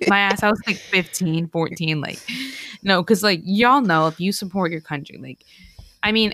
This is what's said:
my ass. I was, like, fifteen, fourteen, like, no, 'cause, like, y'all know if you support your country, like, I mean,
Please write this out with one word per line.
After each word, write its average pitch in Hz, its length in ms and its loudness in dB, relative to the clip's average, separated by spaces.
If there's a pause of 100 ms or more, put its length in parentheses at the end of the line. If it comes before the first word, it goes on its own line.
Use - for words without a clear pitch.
my 202 120 4
ass. 202 240 0
I 214 60 4
was, 214 160 0
like, 202 160 -4 (100)
fifteen, 170 580 -2
fourteen, 160 520 -2
like, - 200 -10 (640)
no, 185 200 2
'cause, 202 200 2
like, 190 200 2
y'all 240 380 4
know 160 260 4
if 160 140 -6
you 190 100 0
support 190 400 -4
your 165 100 -6
country, 143 400 -10
like, 131 220 -18 (600)
I 208 100 2
mean, 220 200 2